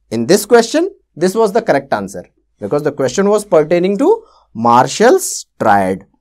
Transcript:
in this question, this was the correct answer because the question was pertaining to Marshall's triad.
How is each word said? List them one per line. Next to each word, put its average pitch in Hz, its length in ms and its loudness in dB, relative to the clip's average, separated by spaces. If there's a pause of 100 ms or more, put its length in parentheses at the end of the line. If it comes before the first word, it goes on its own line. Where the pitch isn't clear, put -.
in 117 160 -4
this 170 200 2
question, 247 440 2 (260)
this 185 200 -2
was 220 180 0
the - 80 0
correct - 320 -2
answer 95 320 -8 (340)
because 143 240 -4
the 147 80 -2
question 147 380 -2
was 208 160 0
pertaining 175 540 0
to 427 240 0 (300)
Marshall's 139 920 2 (140)
triad. 98 460 0 (160)